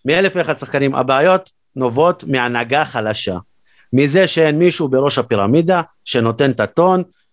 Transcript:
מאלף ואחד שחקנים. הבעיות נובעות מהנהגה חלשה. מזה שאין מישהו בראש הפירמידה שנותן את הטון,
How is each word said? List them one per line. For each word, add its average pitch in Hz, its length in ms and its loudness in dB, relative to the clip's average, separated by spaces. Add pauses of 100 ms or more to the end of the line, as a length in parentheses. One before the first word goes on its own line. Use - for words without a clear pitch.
מאלף 180 300 0
ואחד 156 240 -2
שחקנים. 135 360 -2
הבעיות 139 560 0 (260)
נובעות 135 480 0
מהנהגה 123 600 -2
חלשה. 110 520 -6 (560)
מזה 143 340 2
שאין 156 320 0
מישהו 170 300 0
בראש 135 300 0
הפירמידה 139 640 0 (220)
שנותן 117 460 0
את 123 100 -4
הטון, 175 420 2 (300)